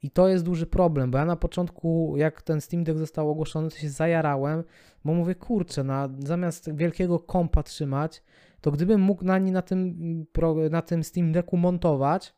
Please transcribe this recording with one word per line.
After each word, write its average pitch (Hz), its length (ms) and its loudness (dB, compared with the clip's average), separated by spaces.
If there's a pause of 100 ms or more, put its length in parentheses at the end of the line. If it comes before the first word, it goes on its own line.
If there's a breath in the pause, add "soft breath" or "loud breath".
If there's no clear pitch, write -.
I 143 80 -8
to 180 160 6
jest 185 160 4
duży 165 240 -2
problem, 151 440 2
bo 131 60 0
ja 147 80 2
na 170 100 0
początku, 165 800 -2
jak 151 240 0
ten 156 200 -2
Steam 170 220 -2
Deck 156 160 -2
został 156 300 -2
ogłoszony, 156 400 -4
to - 80 -16
się 151 120 -6
zajarałem, 156 760 0 (420 soft breath)
bo 156 80 0
mówię, 175 220 0
„Kurczę, 180 480 -2
na, 135 260 -2 (100)
zamiast 160 560 -4
wielkiego 170 440 0
kompa - 440 0
trzymać, 143 600 -4 (380 soft breath)
to 151 100 0
gdybym 180 300 4
mógł 190 240 2
na 185 120 2
ni-, 190 140 2
na 185 100 0
tym, 185 180 -2
mm, 165 520 -4
pro-, 160 380 2
na 165 120 0
tym 165 220 -2
Steam 170 280 0
Decku 175 260 0
montować 175 800 0